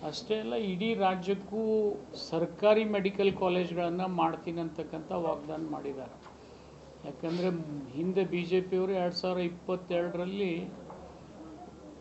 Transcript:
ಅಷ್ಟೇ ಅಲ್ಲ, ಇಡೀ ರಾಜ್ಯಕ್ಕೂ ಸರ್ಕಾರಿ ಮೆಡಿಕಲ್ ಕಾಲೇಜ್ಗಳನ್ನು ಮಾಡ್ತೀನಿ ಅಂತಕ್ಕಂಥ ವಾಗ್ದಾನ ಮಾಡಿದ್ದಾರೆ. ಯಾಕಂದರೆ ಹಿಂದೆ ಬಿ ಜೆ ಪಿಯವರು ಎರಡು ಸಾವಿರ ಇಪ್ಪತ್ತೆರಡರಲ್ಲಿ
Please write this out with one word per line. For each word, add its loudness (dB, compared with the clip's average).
ಅಷ್ಟೇ -2
ಅಲ್ಲ, -2
ಇಡೀ 2
ರಾಜ್ಯಕ್ಕೂ 2
ಸರ್ಕಾರಿ 6
ಮೆಡಿಕಲ್ 4
ಕಾಲೇಜ್ಗಳನ್ನು 2
ಮಾಡ್ತೀನಿ 0
ಅಂತಕ್ಕಂಥ -6
ವಾಗ್ದಾನ -2
ಮಾಡಿದ್ದಾರೆ. -8
ಯಾಕಂದರೆ 0
ಹಿಂದೆ 2
ಬಿ 0
ಜೆ 4
ಪಿಯವರು 2
ಎರಡು 2
ಸಾವಿರ 0
ಇಪ್ಪತ್ತೆರಡರಲ್ಲಿ 0